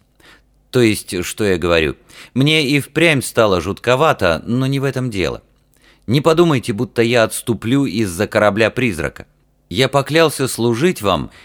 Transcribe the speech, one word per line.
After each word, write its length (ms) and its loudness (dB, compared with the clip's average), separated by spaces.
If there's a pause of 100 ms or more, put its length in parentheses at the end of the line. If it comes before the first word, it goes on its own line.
(720)
То 100 2
есть, 420 0
что 220 -6
я 120 2
говорю? 380 0 (380)
Мне 340 2
и 140 0
впрямь 400 0
стало 400 2
жутковато, 840 0
но 220 -2
не 120 -2
в 40 -4
этом 260 -4
дело. 320 -4 (640)
Не 140 0
подумайте, 540 2
будто 280 -4
я 220 2
отступлю 600 -2
из-за 420 -2
корабля-призрака. 1000 0 (440)
Я 180 0
поклялся 640 0
служить 520 -2
вам, 300 -2 (140)